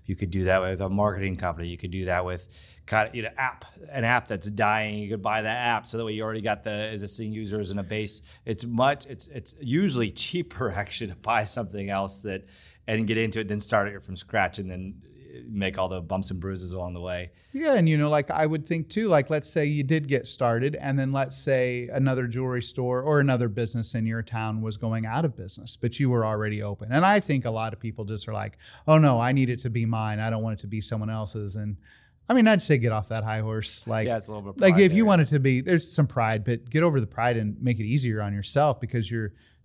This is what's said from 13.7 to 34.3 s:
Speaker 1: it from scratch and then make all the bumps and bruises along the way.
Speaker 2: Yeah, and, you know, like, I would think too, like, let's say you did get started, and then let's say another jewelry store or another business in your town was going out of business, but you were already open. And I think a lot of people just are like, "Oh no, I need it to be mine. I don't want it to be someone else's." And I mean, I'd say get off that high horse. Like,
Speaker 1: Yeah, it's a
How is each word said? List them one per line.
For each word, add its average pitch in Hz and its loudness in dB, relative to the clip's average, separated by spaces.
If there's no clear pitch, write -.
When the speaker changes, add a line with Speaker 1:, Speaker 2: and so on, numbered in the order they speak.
Speaker 1:
it 101 -12
from 92 -12
scratch 92 -2
and 92 -6
then 92 -10
make 98 -2
all 92 0
the 92 -6
bumps 92 -4
and 92 -6
bruises 90 -8
along 90 -8
the 87 -10
way. 90 -8
Speaker 2:
Yeah, 285 0
and, 170 6
you 156 4
know, 147 2
like, 151 0
I 156 0
would 156 -2
think 165 -4
too, 220 -2
like, 147 4
let's 151 -2
say 151 0
you 147 0
did 151 0
get 123 0
started, 123 0
and 135 -2
then 135 0
let's 135 -2
say 123 0
another 131 2
jewelry 123 -2
store 127 -2
or 147 4
another 127 4
business 113 -4
in 113 0
your 113 -2
town 110 -4
was 107 -6
going 113 -2
out 123 -2
of 143 -2
business, - -14
but 120 -4
you 139 4
were 120 4
already 107 -2
open. 104 -6
And 156 4
I 202 6
think 139 0
a 120 -2
lot 110 -2
of - -14
people 110 -8
just 104 -8
are 110 -6
like, 104 -4
"Oh 156 10
no, 135 6
I 123 2
need 131 4
it 117 -4
to 120 -4
be 113 -2
mine. 110 -2
I 113 -2
don't 110 -2
want 110 -4
it - -20
to 107 -10
be 107 -4
someone 107 -4
else's." 107 -6
And 104 -6
I 240 4
mean, 233 6
I'd 214 6
say 147 4
get 117 2
off 107 -2
that 110 -4
high 110 -2
horse. 110 -4
Like, 110 0
Speaker 1:
Yeah, 117 0
it's 104 -12
a - -10